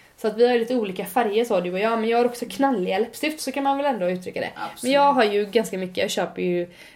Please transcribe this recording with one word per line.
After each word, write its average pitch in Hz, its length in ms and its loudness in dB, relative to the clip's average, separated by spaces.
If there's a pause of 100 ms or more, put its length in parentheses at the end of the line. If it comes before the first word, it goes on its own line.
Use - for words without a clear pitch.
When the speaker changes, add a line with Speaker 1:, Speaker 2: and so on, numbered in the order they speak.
(180)
Speaker 1:
Så 226 100 -4
att 208 100 -4
vi 240 100 6
har 247 100 4
lite 233 180 0
olika 196 300 -2
färger 220 400 0
så, 220 140 2
du 180 140 -2
och 185 60 -2
jag, 226 200 0
men 220 100 0
jag 233 80 2
har 240 80 4
också 240 240 -4
knalliga 196 500 0
läppstift, 302 420 -4
så - 100 -6
kan 285 120 -4
man 277 140 0
väl 285 80 -2
ändå 202 240 0
uttrycka 180 300 -6
det. - 160 -4
Speaker 2:
Absolut. - 280 -10
Speaker 1:
Men 247 80 0
jag 285 220 6
har 254 100 4
ju 208 220 2
ganska 214 320 0
mycket, 185 200 -6
jag 196 140 0
köper 180 300 -4
ju 175 280 0 (260)